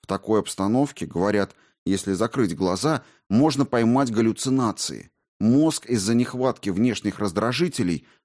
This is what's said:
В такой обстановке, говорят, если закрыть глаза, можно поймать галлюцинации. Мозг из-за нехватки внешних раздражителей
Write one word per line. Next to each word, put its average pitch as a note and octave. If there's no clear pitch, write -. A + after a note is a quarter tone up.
В -
такой G#2
обстановке, G2+
говорят, G2
если G2
закрыть G#2
глаза, F#2+
можно C#3
поймать A#2+
галлюцинации. A2+
Мозг C#3
из-за A#2
нехватки B2
внешних G#2
раздражителей G#2